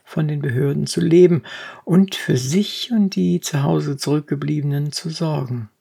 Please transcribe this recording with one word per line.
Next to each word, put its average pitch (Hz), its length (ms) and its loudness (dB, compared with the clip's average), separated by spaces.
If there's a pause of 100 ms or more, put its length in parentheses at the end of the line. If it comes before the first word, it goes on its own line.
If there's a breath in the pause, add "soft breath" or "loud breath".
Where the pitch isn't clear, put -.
von 156 220 -2
den 147 120 -2
Behörden 143 460 0
zu 170 160 -4
leben 170 420 6 (400 loud breath)
und 190 300 4
für - 240 -2
sich 165 540 -2
und 208 240 2
die 175 260 0
zu 143 220 -2
Hause 151 340 0
Zurückgebliebenen 143 960 -2
zu - 180 -8
sorgen. 135 600 -4 (120)